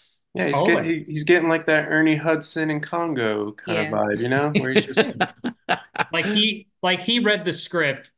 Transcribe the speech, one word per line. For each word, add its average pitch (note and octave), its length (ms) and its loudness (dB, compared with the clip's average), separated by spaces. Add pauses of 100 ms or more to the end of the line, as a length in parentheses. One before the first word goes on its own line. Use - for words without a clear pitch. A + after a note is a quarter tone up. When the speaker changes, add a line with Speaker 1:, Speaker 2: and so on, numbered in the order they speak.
(340)
Speaker 1:
Yeah, F#3 140 -2
he's C#3+ 140 2
get-, F#3+ 80 4
Speaker 2:
Always. - 160 2
Speaker 1:
he, D#3+ 180 -2
he's D3+ 200 -6
getting, E3 260 4
like, E3 160 0
that D3+ 240 2
Ernie D#3 260 4
Hudson D#3 540 -2
and D3+ 140 -4
Congo A#2 720 -2
kind - 260 -4
of G#2+ 60 0
Speaker 3:
Yeah. G#2+ 60 -6
Speaker 1:
vibe, G#2 300 0
you A#2+ 80 -2
know, C#3 220 2
where C3 220 0
he's G3+ 120 4
just - 240 2
Speaker 4:
<laughs> - 1040 -4
Speaker 2:
Like, E3+ 140 0
he, G#3+ 420 0 (140)
like, F3+ 200 0
he A#3 180 0
read G3+ 260 0
the E3+ 80 0
script D3 640 -4